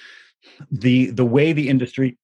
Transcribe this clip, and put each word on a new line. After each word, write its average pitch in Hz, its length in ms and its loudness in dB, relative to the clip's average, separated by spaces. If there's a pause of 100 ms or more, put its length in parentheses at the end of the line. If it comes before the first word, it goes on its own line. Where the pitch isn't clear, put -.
(720)
the, 127 400 2
the 123 140 -2
way 139 280 2
the 143 160 -2
industry, 131 540 -2